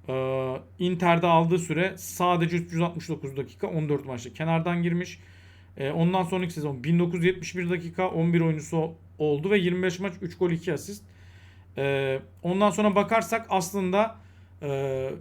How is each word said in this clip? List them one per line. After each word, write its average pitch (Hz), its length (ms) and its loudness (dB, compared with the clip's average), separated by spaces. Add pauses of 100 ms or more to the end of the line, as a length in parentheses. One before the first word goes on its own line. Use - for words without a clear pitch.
e, 131 40 -4 (680)
Inter'de 175 480 2
aldığı 165 320 4
süre 175 380 -2
sadece 175 600 0
üç 170 140 -4
yüz 165 100 0
altmış 165 280 -2
dokuz 135 280 -6
dakika, 139 300 -6
on 156 220 -2
dört 135 160 -2
maçta 123 280 -10
kenardan 165 500 0
girmiş. 175 360 -2 (580)
E, 135 140 -2
ondan 175 320 2
sonraki 180 300 -2
sezon 143 300 -4
bin 170 160 4
dokuz 175 160 2
yüz 170 100 2
yetmiş 185 300 0
bir 175 140 -2
dakika, 175 400 -2
on 170 240 2
bir 165 80 4
oyuncusu 160 520 0 (240)
oldu 151 320 0
ve 208 80 6
yirmi 180 260 2
beş 180 160 -2
maç, 196 220 -4
üç 170 160 -8
gol, 180 140 2
iki 165 220 -2
asist. 202 300 -8 (720)
E, 139 420 0 (240)
ondan 196 260 2
sonra 208 260 2
bakarsak 226 540 0
aslında, 190 680 0 (460)
e, 135 480 -4 (120)